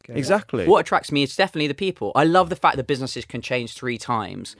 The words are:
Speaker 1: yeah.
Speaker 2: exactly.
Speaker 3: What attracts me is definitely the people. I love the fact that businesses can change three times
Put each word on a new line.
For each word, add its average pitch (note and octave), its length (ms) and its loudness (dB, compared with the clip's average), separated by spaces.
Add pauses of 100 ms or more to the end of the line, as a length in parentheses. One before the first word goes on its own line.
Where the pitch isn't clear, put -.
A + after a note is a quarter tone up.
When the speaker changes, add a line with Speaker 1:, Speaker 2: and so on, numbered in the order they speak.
Speaker 1:
yeah. A#2+ 80 -12
Speaker 2:
exactly. C#3+ 500 0
Speaker 3:
What E3+ 140 8
attracts D#3+ 320 -2
me C#3+ 120 2
is C#3 120 -4
definitely D#3+ 320 0
the C#3+ 80 -2
people. F3+ 400 -4
I C#3+ 80 6
love E3+ 260 4
the F3 60 -6
fact C#3 220 2
that C3 100 -2
businesses C3 380 -4
can A#2+ 160 -10
change A#2+ 320 -4
three A#2+ 240 -6
times F#2+ 640 -6